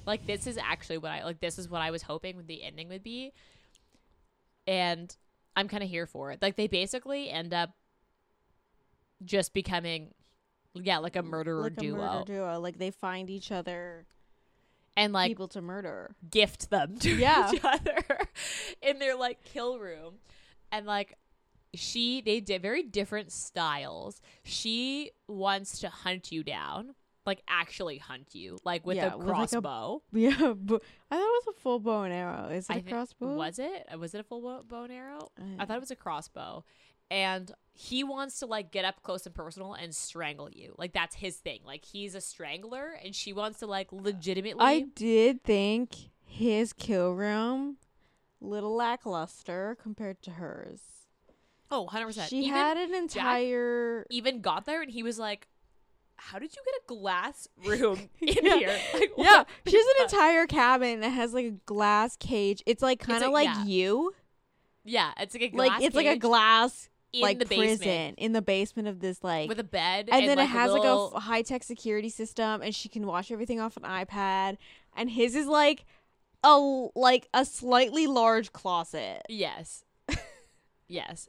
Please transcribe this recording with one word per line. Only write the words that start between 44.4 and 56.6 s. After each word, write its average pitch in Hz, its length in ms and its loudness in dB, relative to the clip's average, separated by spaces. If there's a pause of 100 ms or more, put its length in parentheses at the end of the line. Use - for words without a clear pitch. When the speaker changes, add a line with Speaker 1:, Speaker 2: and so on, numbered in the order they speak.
Speaker 2:
I 285 220 4 (100)
did 226 480 4
think 214 500 2 (300)
his 220 480 0
kill 180 400 0
room, 233 640 -2 (640)
little 208 340 -6
lackluster 208 1040 -4
compared 208 420 -10
to 180 100 -14
hers. - 480 -12 (920)
Speaker 1:
Oh, 233 160 -4
hundred 220 200 -6
percent. 208 240 -8
Speaker 2:
She 262 100 -4
Speaker 1:
Even 277 140 0
Speaker 2:
had 302 220 2
an 349 140 -4
Speaker 1:
Jack 359 120 -4
Speaker 2:
entire 240 1080 -2
Speaker 1:
even 240 300 -4
got 190 260 -2
there, 320 160 -4
and 277 80 -10
he 226 140 -10
was 226 140 -6
like, 208 280 -8 (680)
"How - 240 -16
did 311 160 -12
you 539 80 -20